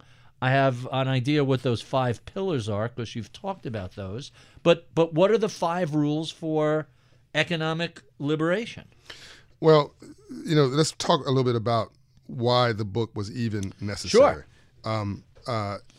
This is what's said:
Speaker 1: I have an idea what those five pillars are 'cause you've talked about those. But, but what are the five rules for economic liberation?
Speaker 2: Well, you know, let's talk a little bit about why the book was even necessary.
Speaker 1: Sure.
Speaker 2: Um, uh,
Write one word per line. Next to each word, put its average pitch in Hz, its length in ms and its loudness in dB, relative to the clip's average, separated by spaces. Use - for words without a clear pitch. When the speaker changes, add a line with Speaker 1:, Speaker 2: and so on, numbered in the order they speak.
Speaker 1:
I 127 80 0
have 131 420 2
an 131 160 -2
idea 135 380 2
what 131 180 0
those 120 180 0
five 127 440 -2
pillars 170 420 -4
are 107 220 -2
'cause 117 260 -10
you've 113 160 -10
talked 196 340 -10
about 101 300 -8
those. 113 360 -10
But, 170 320 2
but 165 200 2
what 185 180 4
are 233 60 4
the 208 100 0
five 170 480 -2
rules 151 360 0
for 156 560 -2
economic 160 680 -4
liberation? 160 640 -2
Speaker 2:
Well, 156 320 6
you 185 100 0
know, 147 100 6
let's 143 260 2
talk 165 340 0
a 143 40 -2
little 131 160 2
bit 123 100 2
about 113 380 0
why 123 460 2
the 107 100 -4
book 107 320 -4
was 104 160 -6
even 104 480 -4
necessary. 104 640 2
Speaker 1:
Sure. - 40 -20
Speaker 2:
Um, 107 400 -4
uh, 104 300 -4